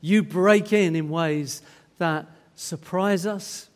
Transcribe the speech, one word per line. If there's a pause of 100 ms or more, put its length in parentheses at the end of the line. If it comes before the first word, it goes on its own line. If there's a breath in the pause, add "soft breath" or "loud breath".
You
break
in
in
ways (380 soft breath)
that (280 soft breath)
surprise
us.